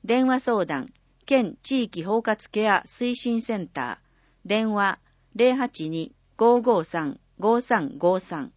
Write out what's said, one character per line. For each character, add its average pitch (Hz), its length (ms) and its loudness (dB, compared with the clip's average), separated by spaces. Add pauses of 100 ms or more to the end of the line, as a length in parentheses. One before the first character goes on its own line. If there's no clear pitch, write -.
電 254 240 2
話 254 100 2
相 220 260 0
談。 143 280 -6 (340)
県 247 380 0
地 262 200 0
域 175 200 -10
包 214 160 0
括 220 300 -4
ケ 214 200 0
ア 190 160 2
推 247 300 -4
進 233 240 -2
セ 226 160 -6
ン 185 100 -6
タ 123 340 -8 (460)
ー。 - 20 -16
電 220 260 0
話、 202 260 0 (340)
零 254 220 4
八 240 340 -4
二 160 240 -6 (220)
五 240 260 6
五 220 220 2
三 156 340 -6 (220)
五 226 200 2
三 170 380 -2
五 180 220 2
三。 156 360 -10